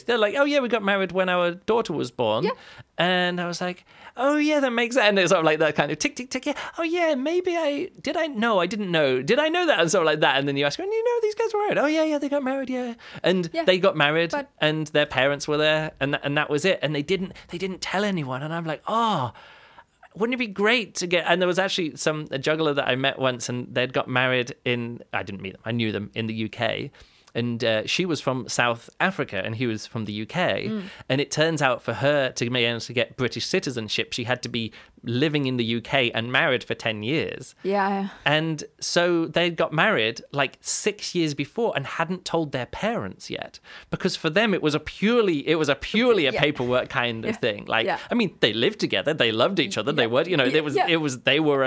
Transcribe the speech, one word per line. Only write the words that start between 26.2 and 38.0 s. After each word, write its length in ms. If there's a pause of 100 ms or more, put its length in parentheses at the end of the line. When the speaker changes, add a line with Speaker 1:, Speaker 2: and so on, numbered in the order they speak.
Speaker 1:
the 80
U 140
K. 420 (440)
And, 280
uh, 220
she 220
was 160
from 260
South 400 (100)
Africa 460
and 120
he 100
was 200
from 200
the 80
U 100
K. 460
Speaker 2:
Mm. 140 (260)
Speaker 1:
And 100
it 100
turns 300
out 220
for 100
her 380
to 180
be 160
able 160
to 140
get 240
British 260
citizenship, 680
she 100
had 200
to 40
be 240 (320)
living 400
in 140
the 60
U 180
K 300
and 200
married 320
for 100
ten 280
years. 600
Speaker 2:
Yeah. 460 (160)